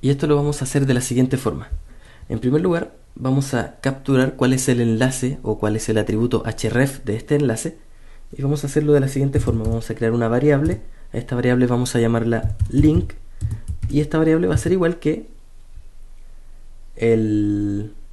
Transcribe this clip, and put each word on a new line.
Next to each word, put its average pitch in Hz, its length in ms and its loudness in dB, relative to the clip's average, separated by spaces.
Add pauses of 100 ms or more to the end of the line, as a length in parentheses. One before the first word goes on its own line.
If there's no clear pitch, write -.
Y 135 100 2
esto 143 160 2
lo 151 80 4
vamos 143 260 0
a 135 40 -2
hacer 139 220 0
de 135 80 4
la 120 60 2
siguiente 127 360 2
forma. 120 320 -4 (600)
En 113 120 -4
primer 127 200 2
lugar, 170 360 -2 (180)
vamos 135 400 -2
a - 260 -4
capturar 131 540 0
cuál 127 180 2
es 131 160 0
el 120 120 2
enlace 127 640 0
o 107 160 -2
cuál 107 160 0
es 110 120 -4
el 113 100 2
atributo 110 460 0
href 117 600 0
de 104 100 -2
este 117 220 -2
enlace. 143 420 -2 (580)
Y 135 60 -8
vamos 143 220 0
a - 20 -4
hacerlo 147 280 4
de 143 60 6
la 135 60 2
siguiente 135 320 0
forma. 113 240 2
Vamos 113 280 0
a 113 40 -2
crear 113 160 0
una 117 160 2
variable. 143 540 4 (320)
A 127 60 -4
esta 123 180 -4
variable 123 320 4
vamos 123 260 0
a 120 60 4
llamarla 113 560 2 (120)
link. 156 440 4 (760)
Y 143 120 2
esta 151 180 0
variable 160 300 4
va 175 80 2
a - 20 4
ser 170 140 0
igual 175 260 2
que 160 300 -2 (1700)
el 104 1000 0 (180)